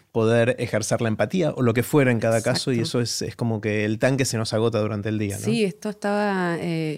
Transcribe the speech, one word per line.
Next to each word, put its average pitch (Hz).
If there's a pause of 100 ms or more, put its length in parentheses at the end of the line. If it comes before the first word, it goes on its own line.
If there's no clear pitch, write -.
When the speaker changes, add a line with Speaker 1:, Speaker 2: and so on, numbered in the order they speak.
(100)
Speaker 1:
poder 117
ejercer 113
la 117
empatía 143
o 135
lo 117
que 117
fuera 139
en 117
cada 113
caso, 127
y 117
Speaker 2:
Exacto. 113
Speaker 1:
eso 123
es, -
es -
como 113
que 107
el 107
tanque 135
se 120
nos 110
agota 113
durante 107
el 107
día, 101
¿no? -
Speaker 2:
Sí, 220
esto 196
estaba, 202
eh, 160